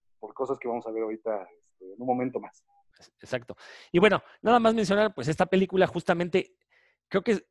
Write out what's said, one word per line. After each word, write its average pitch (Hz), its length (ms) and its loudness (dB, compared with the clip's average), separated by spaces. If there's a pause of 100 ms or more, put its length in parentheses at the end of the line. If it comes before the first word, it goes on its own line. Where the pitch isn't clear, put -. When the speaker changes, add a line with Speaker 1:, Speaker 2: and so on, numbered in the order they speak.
(200)
Speaker 1:
por 104 140 -16
cosas 131 240 -4
que 123 100 -10
vamos 117 180 -6
a 113 40 -10
ver 113 120 -4
ahorita, 110 400 -6
este, - 420 -20
en 98 160 -18
un 123 60 -10
momento 127 340 -2
más. - 240 -20 (560)
Speaker 2:
Exacto. - 340 -8 (380)
Y 175 80 4
bueno, 190 220 4 (200)
nada 233 160 4
más 226 160 2
mencionar, 208 400 0
pues, 123 140 -6
esta 160 180 0
película 190 400 2
justamente, 175 720 -2 (520)
creo 196 140 -2
que 208 280 0